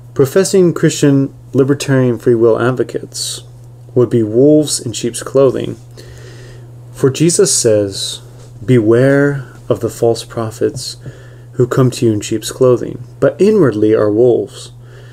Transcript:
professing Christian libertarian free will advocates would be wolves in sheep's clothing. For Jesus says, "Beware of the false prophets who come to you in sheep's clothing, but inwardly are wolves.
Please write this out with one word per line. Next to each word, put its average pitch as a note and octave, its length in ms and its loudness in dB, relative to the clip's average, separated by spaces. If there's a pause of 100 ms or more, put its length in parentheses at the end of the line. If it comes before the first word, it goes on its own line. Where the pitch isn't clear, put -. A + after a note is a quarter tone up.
(140)
professing F#3 580 2
Christian C#3 640 0 (180)
libertarian C3 680 0
free A#2+ 160 2
will A2+ 260 2
advocates - 800 -6 (540)
would B2 160 2
be A#2+ 100 2
wolves C3+ 580 2
in A2+ 120 -8
sheep's A#2 320 -8
clothing. A#2 540 0 (1160)
For C#3 160 0
Jesus E3+ 480 0
says, G#2 640 -2 (420)
"Beware C3 880 2 (160)
of A2 120 -2
the A2+ 100 -4
false A#2 340 -2
prophets - 720 -8 (560)
who B2 120 0
come B2+ 240 0
to A#2+ 160 -2
you A2 80 2
in G#2 80 -4
sheep's A2 300 -8
clothing, A#2+ 520 0 (160)
but - 220 0
inwardly A#2+ 540 2
are G#2+ 160 0
wolves. A2 640 0 (400)